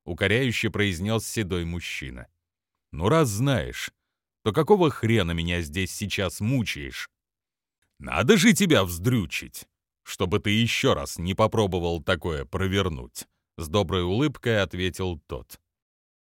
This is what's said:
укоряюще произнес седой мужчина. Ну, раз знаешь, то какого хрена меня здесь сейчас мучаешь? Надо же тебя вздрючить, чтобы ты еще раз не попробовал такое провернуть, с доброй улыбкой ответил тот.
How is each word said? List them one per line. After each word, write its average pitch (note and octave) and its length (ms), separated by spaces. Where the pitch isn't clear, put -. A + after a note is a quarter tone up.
укоряюще G#2+ 640
произнес G2+ 560
седой F#2 380
мужчина. C2+ 640
Ну, D2+ 160
раз D3+ 220
знаешь, G2+ 600
то G#2+ 100
какого E3 360
хрена A2 420
меня E2+ 300
здесь E2+ 320
сейчас F#2+ 460
мучаешь? G2+ 720
Надо E2 380
же G3 160
тебя D3+ 300
вздрючить, F#2 840
чтобы F#2+ 360
ты - 100
еще A2+ 440
раз C#2+ 260
не F2 160
попробовал F2+ 640
такое D#2+ 440
провернуть, F2+ 800
с D#2+ 100
доброй F2+ 360
улыбкой A2+ 580
ответил F2+ 640
тот. - 320